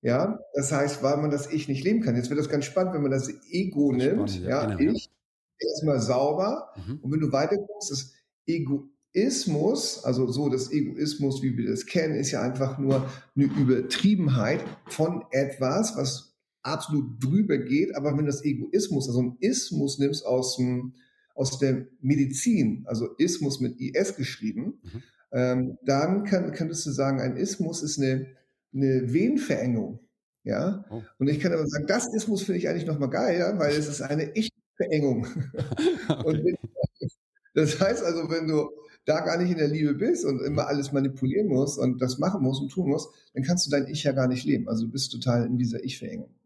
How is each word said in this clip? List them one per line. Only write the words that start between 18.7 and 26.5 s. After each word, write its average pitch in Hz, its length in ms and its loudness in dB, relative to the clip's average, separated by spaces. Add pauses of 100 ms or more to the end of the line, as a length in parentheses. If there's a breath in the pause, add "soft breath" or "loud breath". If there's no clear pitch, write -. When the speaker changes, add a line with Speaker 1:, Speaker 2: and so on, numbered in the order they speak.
Speaker 1:
also 123 140 2
einen 123 180 -2
Ismus 151 580 -2
nimmst 139 280 0
aus 127 320 0
dem, 123 360 -2 (400 soft breath)
aus 135 240 -2
der 135 300 0 (140)
Medizin, 135 840 2
also 113 220 -4 (100)
Ismus 151 420 0
mit 123 200 -2
I 131 160 -4
S 185 200 0
geschrieben, 127 680 -6
Speaker 2:
Mhm. - 200 -14 (280 loud breath)
Speaker 1:
ähm, 127 520 0
dann 175 420 2
kann, 175 260 0